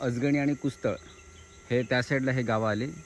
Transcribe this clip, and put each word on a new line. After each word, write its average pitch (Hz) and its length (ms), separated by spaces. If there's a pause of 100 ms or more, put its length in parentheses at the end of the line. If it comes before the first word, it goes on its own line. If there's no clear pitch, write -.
अजगणी 135 360
आणि 143 160
कुस्तळ, 131 420 (720)
हे 123 140
त्या 123 180
साईडला 131 300
हे 127 100
गावं 110 280
आली. 113 220 (140)